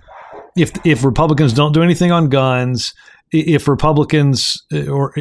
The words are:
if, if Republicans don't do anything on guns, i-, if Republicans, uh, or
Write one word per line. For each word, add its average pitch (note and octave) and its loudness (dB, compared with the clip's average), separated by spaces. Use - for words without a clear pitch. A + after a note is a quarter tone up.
if, E3+ 0
if C3+ 0
Republicans C#3+ 2
don't D3 0
do D#3+ 2
anything F3 2
on E3 2
guns, B2+ -2
i-, D#3+ 2
if D3+ 0
Republicans, C#3+ 0
uh, D3 -6
or C#3 -4